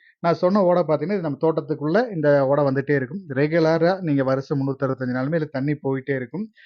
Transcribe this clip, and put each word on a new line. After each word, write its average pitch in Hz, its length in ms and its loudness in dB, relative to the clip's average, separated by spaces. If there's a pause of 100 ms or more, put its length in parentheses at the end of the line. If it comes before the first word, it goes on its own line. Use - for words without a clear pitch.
(220)
நான் 170 160 2
சொன்ன 190 240 4
ஓடை 175 200 4
பார்த்தீங்கன்னா, 156 340 -2
இது 175 80 -4
நம்ம 143 160 -4
தோட்டத்துக்குள்ள 151 580 0 (120)
இந்த 156 180 0 (180)
ஓடை 143 180 2
வந்துட்டே 139 300 0
இருக்கும். 139 360 -4
ரெகுலரா 160 680 2
நீங்க 143 240 0
வருஷம் 135 340 -2
முன்னூத்தி 135 260 -4
அறுபத்தஞ்சு 127 320 -4
நாளுமே 143 220 -2
இதுல 151 120 -6
தண்ணி 143 240 -4
போயிட்டே 135 400 -6
இருக்கும். 135 300 -8 (220)